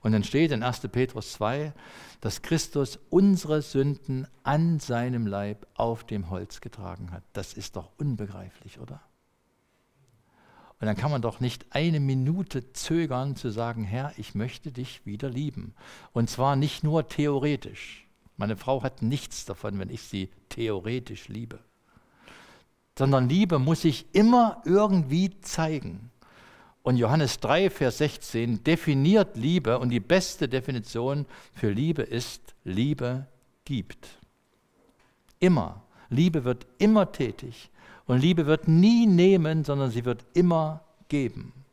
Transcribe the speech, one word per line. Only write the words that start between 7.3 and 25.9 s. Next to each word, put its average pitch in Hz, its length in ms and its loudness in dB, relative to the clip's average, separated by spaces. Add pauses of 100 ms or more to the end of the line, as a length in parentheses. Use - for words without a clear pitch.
Das - 220 -12
ist - 220 -14
doch 90 220 -12
unbegreiflich, 101 800 -8
oder? 139 220 -16 (1800)
Und 110 60 -4
dann 104 100 0
kann 139 160 -2
man 127 100 -2
doch 113 160 -4
nicht - 320 -6
eine 156 300 0
Minute 135 720 -2
zögern 143 640 -4
zu 123 140 -8
sagen, 113 340 -4
„Herr, 127 320 -6
ich - 180 -14
möchte 123 380 -8
dich 123 340 -12
wieder 104 240 -8
lieben.“ 120 460 -8 (360)
Und 117 160 0
zwar 135 280 2
nicht 143 260 0
nur 156 240 0
theoretisch. 143 1000 -4 (280)
Meine 104 200 -2
Frau 127 260 -2
hat - 200 -6
nichts - 420 -4
davon, 98 340 -8
wenn 95 120 -8
ich 110 120 -12
sie 95 260 -6 (200)
theoretisch 110 800 -6
liebe. 113 320 -12 (1400)
Sondern 135 300 4
Liebe 175 300 2
muss 147 240 2
sich - 300 0
immer 226 520 6
irgendwie 185 760 2
zeigen. 123 720 -6 (720)